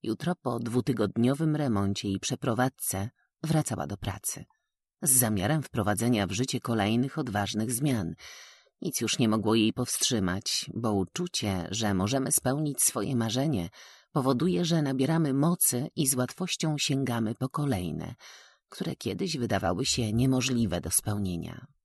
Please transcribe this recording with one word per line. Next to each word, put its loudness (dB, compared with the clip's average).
Jutro -2
po -2
dwutygodniowym 2
remoncie 0
i 0
przeprowadzce -2
wracała 0
do -6
pracy. -6
Z 4
zamiarem 2
wprowadzenia 2
w -4
życie -2
kolejnych 0
odważnych -2
zmian. 0
Nic -4
już -2
nie 4
mogło 2
jej 4
powstrzymać, -2
bo 0
uczucie, -2
że 0
możemy 2
spełnić 0
swoje 0
marzenie, 0
powoduje, 2
że 2
nabieramy 2
mocy 2
i 2
z 0
łatwością -2
sięgamy 0
po -4
kolejne, -2
które -6
kiedyś -4
wydawały 0
się 0
niemożliwe 2
do -6
spełnienia. -2